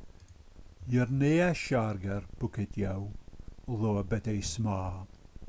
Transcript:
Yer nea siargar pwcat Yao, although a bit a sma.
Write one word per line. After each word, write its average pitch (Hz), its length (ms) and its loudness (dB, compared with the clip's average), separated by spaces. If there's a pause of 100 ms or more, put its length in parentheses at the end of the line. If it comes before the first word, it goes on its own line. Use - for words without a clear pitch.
(880)
Yer 123 240 4
nea 156 440 6
siargar 101 720 0 (140)
pwcat 110 380 -2
Yao, 101 380 -2 (520)
although 107 300 2
a 101 80 2
bit 104 240 -2
a 104 140 0
sma. 95 640 -2 (420)